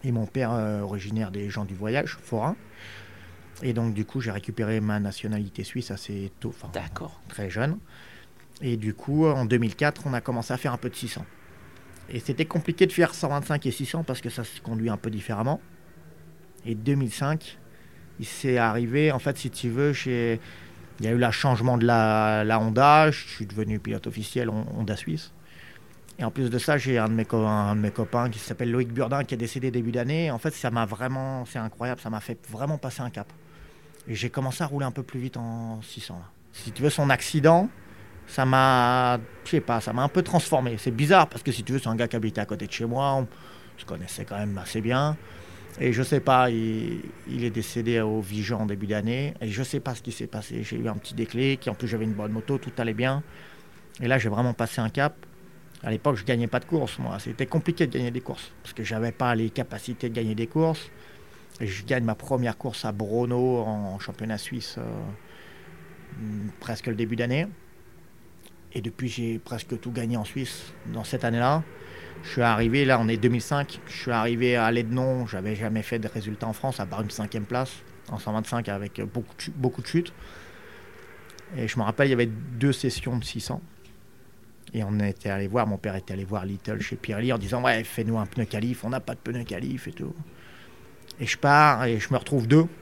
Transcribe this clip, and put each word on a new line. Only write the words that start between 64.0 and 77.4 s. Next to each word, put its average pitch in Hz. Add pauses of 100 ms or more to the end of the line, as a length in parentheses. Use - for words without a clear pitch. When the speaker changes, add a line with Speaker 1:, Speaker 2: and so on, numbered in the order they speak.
Speaker 1:
suisse, -
euh, - (440)
presque -
le 113
début 113
d'année. 123 (1200)
Et 117
depuis, 117
j'ai 113
presque 117
tout 123
gagné 117
en 107
Suisse - (200)
dans 113
cette -
année-là. 123 (600)
Je -
suis 127
arrivé, 117
là, 131
on 113
est 113
deux 117
mille 123
cinq. -
Je -
suis -
arrivé 120
à 113
Lédenon. 123
J'avais 101
jamais 107
fait 117
de 107
résultat 107
en 110
France, 131
à 101
part 98
une 104
cinquième 104